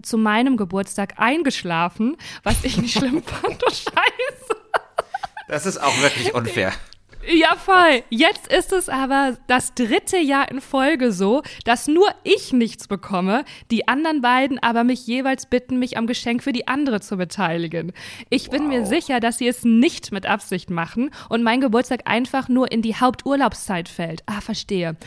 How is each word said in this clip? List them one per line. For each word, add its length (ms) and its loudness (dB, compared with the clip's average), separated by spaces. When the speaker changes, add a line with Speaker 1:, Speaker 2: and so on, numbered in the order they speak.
Speaker 1:
zu 160 -2
meinem 400 4
Geburtstag 600 -4
eingeschlafen, 1000 0
was 200 0
ich 140 -2
nicht 200 0
schlimm 260 0
<laughs> 20 -16
fand. 400 -6
Oh, 40 4
Scheiße. 880 -2
Speaker 2:
Das 180 -4
ist 120 -4
auch 240 2
wirklich 320 2
unfair. 380 0
Speaker 1:
Ja, 240 6
voll. 540 6
Jetzt 420 2
ist 220 2
es 160 0
aber 560 0
das 300 0
dritte 420 0
Jahr 320 2
in 100 -8
Folge 520 2
so, 320 2
dass 220 0
nur 200 6
ich 280 2
nichts 360 0
bekomme, 580 -2
die 180 0
anderen 340 0
beiden 360 2
aber 260 2
mich 220 0
jeweils 400 -2
bitten, 320 -2
mich 220 -2
am 80 -2
Geschenk 340 -2
für 100 -2
die 160 -4
andere 320 0
zu 180 -6
beteiligen. 760 -4
Ich 180 0
bin 200 -2
mir 120 0
Speaker 2:
Wow. 80 -4
Speaker 1:
sicher, 300 0
dass 180 -2
sie 100 0
es 160 -2
nicht 480 4
mit 140 -8
Absicht 460 -4
machen 400 -4
und 140 0
mein 180 2
Geburtstag 440 0
einfach 440 -2
nur 220 2
in 100 0
die 140 -2
Haupturlaubszeit 920 0
fällt. 380 -8
Ah, 160 -6
verstehe. 540 -4